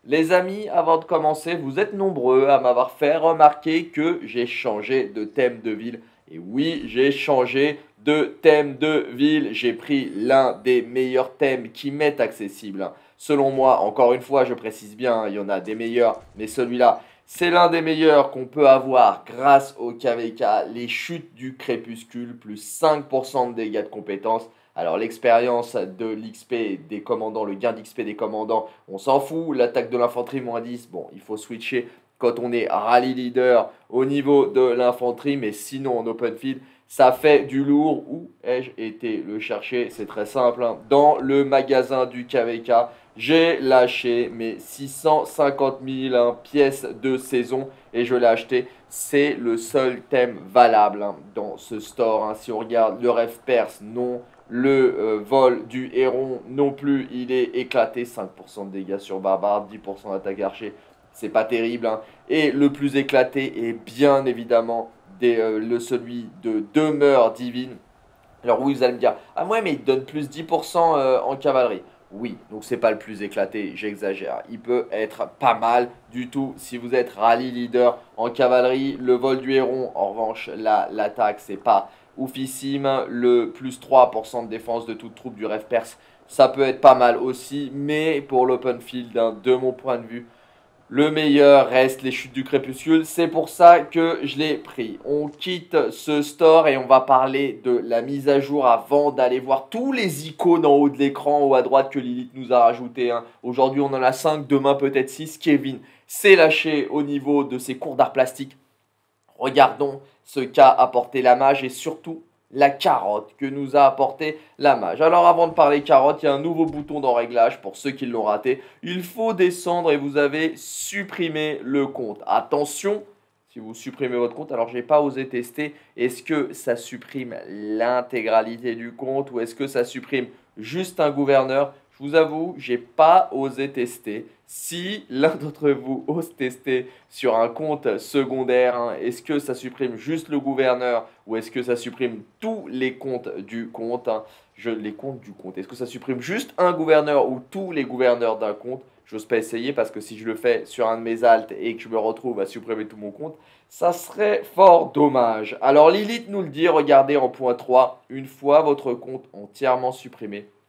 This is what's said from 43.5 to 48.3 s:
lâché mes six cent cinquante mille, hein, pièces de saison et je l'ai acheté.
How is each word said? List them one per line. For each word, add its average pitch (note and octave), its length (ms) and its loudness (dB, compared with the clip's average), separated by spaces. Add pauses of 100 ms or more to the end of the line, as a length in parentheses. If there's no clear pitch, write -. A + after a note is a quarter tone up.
lâché B2 760 2
mes A2+ 260 -8
six - 280 -14
cent D#3 380 0
cinquante C#3 560 -2
mille, C3 340 -4
hein, A#2+ 260 2
pièces C3+ 440 0
de B2+ 320 -4
saison B2+ 500 -4 (260)
et A#2+ 120 0
je B2 100 0
l'ai B2 100 2
acheté. A#2+ 420 2 (200)